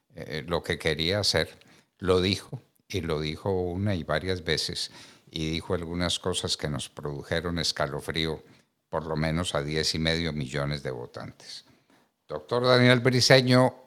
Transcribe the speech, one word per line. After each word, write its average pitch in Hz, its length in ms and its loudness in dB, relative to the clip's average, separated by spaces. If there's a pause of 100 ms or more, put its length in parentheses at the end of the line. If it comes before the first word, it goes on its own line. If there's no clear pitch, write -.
(160)
eh, 76 300 -10
lo 85 160 -2
que 87 140 -4
quería 80 440 0
hacer. 82 280 0 (500)
Lo 92 220 4
dijo, 101 400 -2 (280)
y 95 120 -4
lo 78 200 -4
dijo 78 320 -4
una 92 420 -2
y 80 80 -2
varias 87 400 -2
veces, - 480 -4 (400)
y 80 200 -4
dijo 82 240 -4
algunas 87 440 -4
cosas - 380 -4
que - 120 -6
nos 67 200 -6
produjeron 78 720 -6
escalofrío, 76 840 -4 (460)
por 80 180 -4
lo 80 80 -4
menos 80 400 -2
a 73 80 0
diez 76 320 -2
y 80 60 -4
medio 80 320 0
millones 71 500 -4
de 67 80 -6
votantes. - 760 -14 (600)
Doctor 117 400 -2
Daniel 123 340 8
Briceño, 127 720 6 (120)